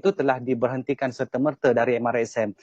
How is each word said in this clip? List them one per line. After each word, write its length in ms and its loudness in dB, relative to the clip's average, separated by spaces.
itu 100 2
telah 300 0
diberhentikan 640 -2
serta-merta 640 0
dari 240 4
M 140 0
R 100 0
S 160 -4
M. 160 0